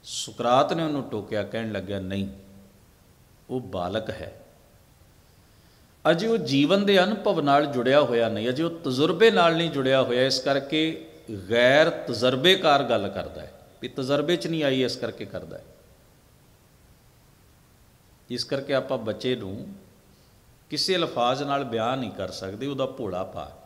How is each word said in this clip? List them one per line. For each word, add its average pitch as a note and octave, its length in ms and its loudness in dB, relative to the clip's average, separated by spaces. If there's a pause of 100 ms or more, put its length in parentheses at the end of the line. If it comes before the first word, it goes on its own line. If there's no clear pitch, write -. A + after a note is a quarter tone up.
ਸੁਕਰਾਤ A#2+ 680 0
ਨੇ E3 100 0
ਉਹਨੂੰ D3 280 -4
ਟੋਕਿਆ, G#2 320 -4
ਕਹਿਣ A2 300 -6
ਲੱਗਿਆ, G2 280 -4
"ਨਹੀਂ, G2 280 -4 (1200)
ਉਹ C3 100 -4
ਬਾਲਕ G2 500 -6
ਹੈ, - 340 -12 (1700)
ਅਜੇ E3 160 2
ਉਹ A3+ 100 2
ਜੀਵਨ D3+ 500 2
ਦੇ F#3+ 180 6
ਅਨੁਭਵ G3 360 0
ਨਾਲ C#3+ 260 4
ਜੁੜਿਆ C3 340 4
ਹੋਇਆ A#2 280 2
ਨਹੀਂ, G#2+ 200 -2
ਅਜੇ C3 140 -2
ਉਹ E3+ 180 -4
ਤਜਰਬੇ E3+ 500 4
ਨਾਲ E3+ 260 4
ਨਹੀਂ E3 140 0
ਜੁੜਿਆ C3+ 320 2
ਹੋਇਆ, B2 240 2
ਇਸ C3 140 0
ਕਰਕੇ D#3 680 -2 (400)
ਗੈਰ C3+ 400 6
ਤਜਰਬੇਕਾਰ C#3 920 2
ਗੱਲ A2+ 260 0
ਕਰਦਾ D#2+ 320 -8
ਹੈ, D#2 120 -16 (280)
ਵੀ B2 80 -10
ਤਜਰਬੇ D3 480 0
'ਚ F3 100 -6
ਨਹੀਂ D#3+ 180 -2
ਆਈ, C3 200 2
ਇਸ A#2+ 120 -2
ਕਰਕੇ A2 280 -8
ਕਰਦਾ E2+ 340 -12
ਹੈ।" - 60 -20 (2750)
ਇਸ A#2+ 140 -6
ਕਰਕੇ C3+ 300 -4
ਆਪਾਂ B2+ 240 -2
ਬੱਚੇ A2+ 380 -4
ਨੂੰ G#2 380 -10 (960)
ਕਿਸੇ E3 260 -2
ਅਲਫਾਜ਼ C3 460 0
ਨਾਲ C#3 220 -2
ਬਿਆਨ A#2 340 -2
ਨਹੀਂ A2+ 120 -6
ਕਰ F#2+ 200 -8
ਸਕਦੇ G2+ 360 -10
ਉਹਦਾ C#3 200 -4
ਭੋਲਾਪਾ। F#2 800 -8